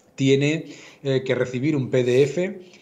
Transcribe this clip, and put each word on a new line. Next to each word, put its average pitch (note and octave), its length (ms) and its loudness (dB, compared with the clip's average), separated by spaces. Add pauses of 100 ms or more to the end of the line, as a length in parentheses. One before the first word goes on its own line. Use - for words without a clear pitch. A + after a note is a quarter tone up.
(160)
tiene, C#3 500 2 (360)
eh, C3+ 220 -2
que B2+ 100 -2
recibir B2+ 440 -2
un A#2+ 120 -4
P B2+ 140 2
D B2 200 4
F F3+ 580 -6